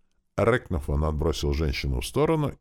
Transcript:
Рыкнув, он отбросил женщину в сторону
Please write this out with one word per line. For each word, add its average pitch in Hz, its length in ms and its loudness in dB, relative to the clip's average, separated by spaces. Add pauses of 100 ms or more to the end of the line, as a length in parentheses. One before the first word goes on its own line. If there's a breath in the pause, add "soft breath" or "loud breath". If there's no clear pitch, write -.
(360)
Рыкнув, 104 540 0
он 73 140 2
отбросил 76 500 0
женщину 69 460 -2
в - 60 -6
сторону 151 540 0